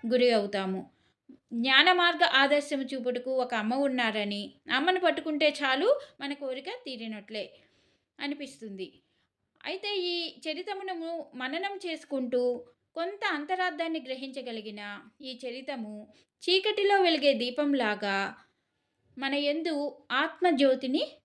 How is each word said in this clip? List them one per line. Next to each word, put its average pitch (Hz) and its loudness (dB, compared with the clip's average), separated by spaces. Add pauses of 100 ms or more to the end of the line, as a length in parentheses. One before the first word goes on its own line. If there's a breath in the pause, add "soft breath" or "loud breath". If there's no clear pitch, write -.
గురి 247 4
అవుతాము. 196 0 (420)
జ్ఞాన 262 4
మార్గ 349 4
ఆదర్శం 285 4
చూపుటకు 247 -4
ఒక 247 -2
అమ్మ 220 0
ఉన్నారని, 220 -2 (220)
అమ్మను 349 2
పట్టుకుంటే 311 2
చాలు 294 2 (220 loud breath)
మన 277 -6
కోరిక 277 -8 (160)
తీరినట్లే 220 -10 (640 soft breath)
అనిపిస్తుంది. 269 -10 (720)
అయితే 392 -6
ఈ 349 -4 (100)
చరితమును 339 -6 (100)
మననం 339 -6
చేసుకుంటూ 247 -2 (300 soft breath)
కొంత 370 -6 (140)
అంతరార్థాన్ని 330 -4
గ్రహించగలిగిన 226 -10 (220)
ఈ 262 -12
చరితము 233 -10 (360 soft breath)
చీకటిలో 403 4
వెలిగే 294 6
దీపంలాగా 226 0 (840)
మన 269 -2
యందు 294 0 (140)
ఆత్మజ్యోతిని 277 2 (140)